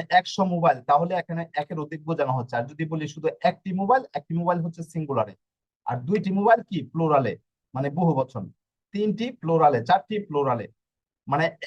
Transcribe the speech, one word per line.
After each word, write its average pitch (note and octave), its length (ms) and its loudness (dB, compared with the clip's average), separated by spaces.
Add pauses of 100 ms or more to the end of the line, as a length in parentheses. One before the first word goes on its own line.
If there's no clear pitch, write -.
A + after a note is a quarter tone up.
(100)
একশো F#3 340 2
মোবাইল, E3+ 380 2
তাহলে E3+ 320 2
এখানে E3+ 280 -4 (120)
একের D3+ 240 -4
অধিক D3+ 260 -8
বোঝানো D3 280 -2
হচ্ছে। B2 240 -4
আর A#2+ 100 -2
যদি D3+ 180 -8
বলি D#3 240 -4
শুধু D#3 200 -6 (120)
একটি F#3 320 -2
মোবাইল, G3+ 300 2 (120)
একটি - 200 -8
মোবাইল E3+ 260 0
হচ্ছে E3 220 -6
সিঙ্গুলারে, C3 520 -4 (500)
আর B2 160 -4
দুইটি F#3+ 300 -2
মোবাইল G#3+ 320 4
কি F3+ 160 -6 (120)
প্লুরালে, D3 480 2 (360)
মানে C#3 160 -4
বহুবচন, C#3 600 -2 (420)
তিনটি G#3+ 380 -2
প্লুরালে, D#3+ 540 2
চারটি G3 320 2 (100)
প্লুরালে, C3 400 -2 (640)
মানে D#3+ 280 0 (100)